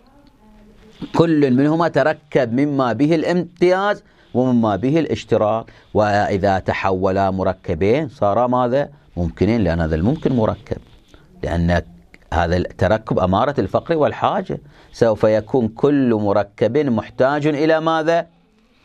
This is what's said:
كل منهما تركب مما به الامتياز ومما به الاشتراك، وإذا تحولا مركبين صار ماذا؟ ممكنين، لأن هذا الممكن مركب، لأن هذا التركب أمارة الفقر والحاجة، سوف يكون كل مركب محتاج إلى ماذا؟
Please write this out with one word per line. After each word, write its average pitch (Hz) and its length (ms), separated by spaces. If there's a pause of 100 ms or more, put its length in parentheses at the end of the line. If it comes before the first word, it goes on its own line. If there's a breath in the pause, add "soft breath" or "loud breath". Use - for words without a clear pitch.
(1160)
كل 151 340
منهما 151 360
تركب 143 720
مما 135 340
به 147 220
الامتياز 180 880 (300 soft breath)
ومما 120 420
به 131 240
الاشتراك، 110 680 (280 loud breath)
وإذا 101 680
تحولا 95 720
مركبين 95 800
صار 107 380
ماذا؟ 123 420 (280 soft breath)
ممكنين، 92 460
لأن 85 180
هذا 80 140
الممكن 127 400
مركب، 110 420 (640 soft breath)
لأن 85 380 (520)
هذا 87 240
التركب 104 640
أمارة 104 400
الفقر 117 380
والحاجة، 151 600 (340 loud breath)
سوف 113 300
يكون 107 440
كل 131 540
مركب 104 560
محتاج 139 720
إلى 156 320
ماذا؟ 160 480 (580 soft breath)